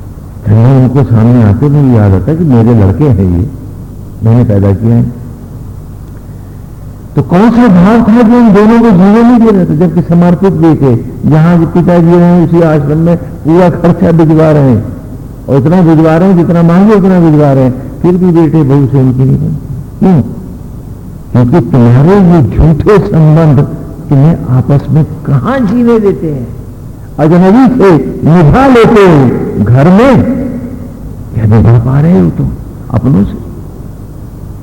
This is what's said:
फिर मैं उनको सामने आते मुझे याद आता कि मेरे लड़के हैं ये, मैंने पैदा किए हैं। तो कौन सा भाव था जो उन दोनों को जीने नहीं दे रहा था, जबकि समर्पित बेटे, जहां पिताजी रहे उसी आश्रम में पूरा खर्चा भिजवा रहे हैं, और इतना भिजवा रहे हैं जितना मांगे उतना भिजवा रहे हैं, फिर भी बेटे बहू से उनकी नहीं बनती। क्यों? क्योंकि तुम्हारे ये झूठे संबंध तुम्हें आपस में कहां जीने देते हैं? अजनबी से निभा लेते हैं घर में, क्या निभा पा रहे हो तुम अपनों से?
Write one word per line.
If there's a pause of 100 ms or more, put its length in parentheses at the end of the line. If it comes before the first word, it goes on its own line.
(460)
फिर
मैं
उनको
सामने
आते
मुझे
याद
आता
कि
मेरे
लड़के
हैं
ये, (720)
मैंने
पैदा
किए
हैं। (2000)
तो
कौन
सा
भाव
था
जो
उन
दोनों
को
जीने
नहीं
दे
रहा
था,
जबकि
समर्पित
बेटे, (160)
जहां
पिताजी
रहे
उसी
आश्रम
में
पूरा
खर्चा
भिजवा
रहे
हैं, (680)
और
इतना
भिजवा
रहे
हैं
जितना
मांगे
उतना
भिजवा
रहे
हैं,
फिर
भी
बेटे
बहू
से
उनकी
नहीं
बनती।
क्यों? (1120)
क्योंकि
तुम्हारे
ये
झूठे
संबंध (500)
तुम्हें
आपस
में
कहां
जीने
देते
हैं? (720)
अजनबी
से (320)
निभा
लेते
हैं
घर
में, (1080)
क्या
निभा
पा
रहे
हो
तुम (420)
अपनों
से? (1160)